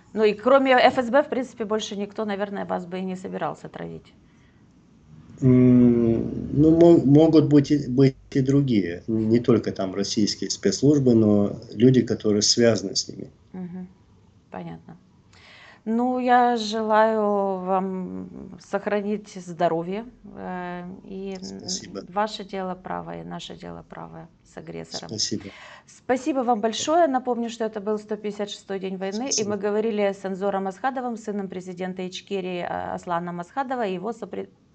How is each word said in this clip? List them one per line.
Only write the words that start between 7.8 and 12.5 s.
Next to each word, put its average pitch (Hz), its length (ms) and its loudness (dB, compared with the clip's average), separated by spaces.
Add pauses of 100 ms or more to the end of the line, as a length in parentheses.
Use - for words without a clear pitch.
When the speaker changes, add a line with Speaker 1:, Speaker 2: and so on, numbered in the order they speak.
Speaker 2:
быть 131 280 4 (160)
и 139 80 2
другие, 127 680 2
не 113 320 2
только 107 320 2
там 95 220 -6
российские 98 560 -2
спецслужбы, 131 640 2
но 104 460 4 (120)
люди, 123 300 6
которые 104 400 0
связаны 104 520 2